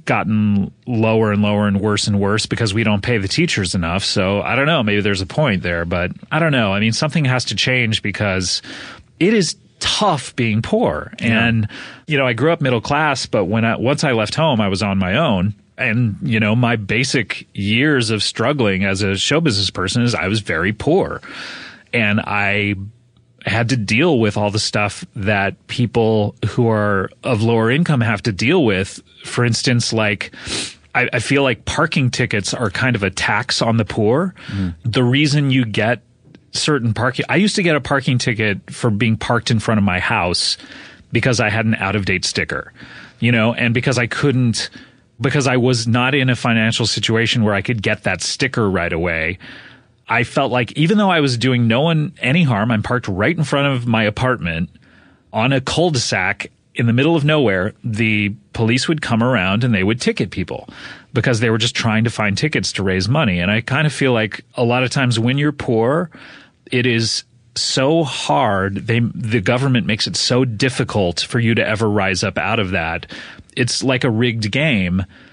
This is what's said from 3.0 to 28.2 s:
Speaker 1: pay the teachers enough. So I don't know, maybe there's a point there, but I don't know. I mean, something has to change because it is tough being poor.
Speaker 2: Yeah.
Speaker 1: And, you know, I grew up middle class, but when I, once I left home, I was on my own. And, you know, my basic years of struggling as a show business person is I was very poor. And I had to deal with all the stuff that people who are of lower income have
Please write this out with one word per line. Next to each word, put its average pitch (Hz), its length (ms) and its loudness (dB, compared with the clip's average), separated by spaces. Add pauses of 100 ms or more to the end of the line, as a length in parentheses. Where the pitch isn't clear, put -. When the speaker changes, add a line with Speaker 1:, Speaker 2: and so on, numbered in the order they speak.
Speaker 1:
pay 120 180 0
the 98 100 -2
teachers 113 480 0
enough. 87 280 -2
So 98 380 0
I 110 140 -2
don't 139 100 2
know, 156 160 2
maybe 104 200 0
there's 98 180 0
a 92 60 -6
point 117 360 0
there, 85 220 -2
but 90 260 -2 (220)
I 156 80 0
don't 165 100 2
know. 117 220 2
I 101 80 0
mean, 113 120 2
something 151 340 0
has 127 200 0
to - 80 -6
change 120 480 0
because 95 580 -2 (600)
it - 120 4
is 202 240 2 (220)
tough - 560 -2
being 113 280 0
poor. 165 580 -2
Speaker 2:
Yeah. 117 260 2
Speaker 1:
And, 113 220 2 (400)
you 151 100 2
know, 135 80 2
I 123 60 2
grew 127 180 2
up 165 100 2
middle 127 200 2
class, 143 460 0
but 107 180 0
when 110 200 0
I, 113 120 2
once 135 260 0
I 147 100 2
left 110 220 0
home, 147 260 2
I 104 60 2
was 98 160 0
on 98 160 0
my 95 180 0
own. 104 380 0 (240)
And, 117 440 0
you 113 180 0
know, 107 160 2
my 120 180 2
basic 113 800 -2
years 117 560 2
of 107 120 0
struggling 110 640 0
as 98 160 0
a 98 160 0
show 139 240 0
business 101 300 0
person 98 320 -2
is 120 100 2
I 82 140 -2
was 107 140 0
very 90 320 -2
poor. 151 500 -2 (720)
And 107 260 2
I 104 540 -2 (720)
had 117 220 0
to 131 80 0
deal 123 420 2
with 110 180 2
all 104 140 0
the 98 80 -2
stuff - 460 -2 (100)
that 98 540 -2
people 110 680 0 (100)
who 113 240 0
are 104 400 0 (140)
of 123 180 0
lower 113 300 2
income 151 300 2
have 110 220 0